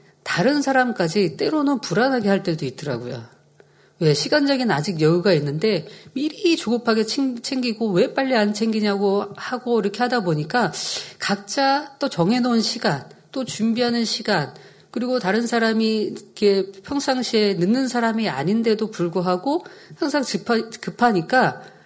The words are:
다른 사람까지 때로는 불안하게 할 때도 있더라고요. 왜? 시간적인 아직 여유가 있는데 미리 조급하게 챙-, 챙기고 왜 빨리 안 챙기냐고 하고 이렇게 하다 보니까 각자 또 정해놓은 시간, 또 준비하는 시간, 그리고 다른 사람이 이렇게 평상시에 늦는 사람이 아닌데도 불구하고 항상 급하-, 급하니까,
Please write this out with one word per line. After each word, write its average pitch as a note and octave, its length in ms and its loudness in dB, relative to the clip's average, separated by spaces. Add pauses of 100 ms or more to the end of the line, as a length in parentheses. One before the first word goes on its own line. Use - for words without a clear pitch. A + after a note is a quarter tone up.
(260)
다른 C4+ 340 2
사람까지 G#3 760 0
때로는 C#4+ 440 0
불안하게 A#3 480 0
할 G3 140 2
때도 D#3+ 240 -2
있더라고요. A#2+ 580 -8 (760)
왜? D#3 120 6
시간적인 C4+ 600 2
아직 D#3 280 -2
여유가 E3+ 340 4
있는데 D#3 520 0 (260)
미리 D#4 440 0
조급하게 A3 480 0
챙-, B3 360 -2
챙기고 A3+ 520 -4
왜 G3+ 200 2
빨리 C4+ 220 0
안 G#3 180 2
챙기냐고 G3+ 840 0
하고 A#3+ 420 -4
이렇게 G3+ 240 -2
하다 A#3+ 220 0
보니까 D#3+ 480 0 (460)
각자 C4+ 800 -2
또 C#4 100 -2
정해놓은 A#3 520 2
시간, F3 480 -2 (220)
또 C4 140 -6
준비하는 A#3 600 0
시간, G3 480 -2 (380)
그리고 B3 300 -2
다른 G#3+ 260 0
사람이 A3 560 2
이렇게 - 680 0
평상시에 B3 840 0
늦는 G#3+ 320 2
사람이 A3+ 420 0
아닌데도 G#3+ 600 0
불구하고 F3+ 760 -2 (300)
항상 D4 280 -2
급하-, A3+ 460 -2 (120)
급하니까, G#3 840 2 (240)